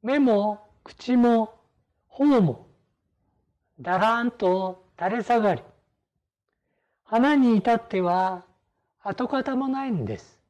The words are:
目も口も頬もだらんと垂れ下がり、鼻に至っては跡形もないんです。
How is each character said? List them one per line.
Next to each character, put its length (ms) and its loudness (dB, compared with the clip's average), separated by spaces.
目 160 -2
も 400 2
口 340 -4
も 380 2
頬 340 2
も 260 -2
だ 180 -4
ら 240 2
ん 80 -2
と 560 -2
垂 220 -4
れ 60 -4
下 160 0
が 160 0
り、 80 -14
鼻 320 0
に 220 4
至 160 2
っ 140 -4
て 140 -4
は 420 -2
跡 260 -6
形 280 -4
も 140 -4
な 180 -6
い 40 -6
ん 140 -4
で 140 -8
す。 200 -20